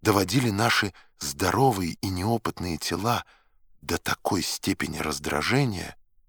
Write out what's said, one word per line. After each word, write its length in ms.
доводили 480
наши 440
здоровые 800
и 80
неопытные 680
тела 480
до 160
такой 460
степени 560
раздражения, 960